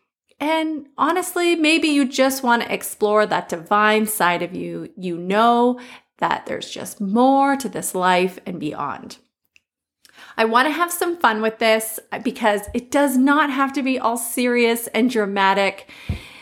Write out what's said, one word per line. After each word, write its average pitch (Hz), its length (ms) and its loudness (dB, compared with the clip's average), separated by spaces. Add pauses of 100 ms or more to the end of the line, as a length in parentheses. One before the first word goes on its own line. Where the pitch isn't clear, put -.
(380)
And 320 480 -2 (120)
honestly, 349 580 0
maybe 320 320 2
you 285 180 2
just 269 360 0
want 233 200 2
to - 80 -6
explore 208 540 0
that 180 240 -2
divine 214 580 2
side 175 360 0
of 180 120 -6
you. 170 440 -8
You 180 180 -6
know 233 640 2 (380)
that - 260 -2
there's - 260 -8
just - 300 -12
more 269 560 2
to 254 140 -8
this - 240 -8
life 185 500 2
and 180 160 -10
beyond. 143 560 -10 (1200)
I 226 60 2
want 233 220 2
to 302 60 0
have 339 200 -2
some 349 260 -2
fun 220 240 2
with 220 160 -2
this 220 400 0 (240)
because 214 400 0 (100)
it 240 200 -6
does 277 240 2
not 285 340 4
have 269 220 0
to 277 100 -4
be 262 160 0
all 233 180 -2
serious 240 720 0
and 240 220 2
dramatic. 196 800 0 (520)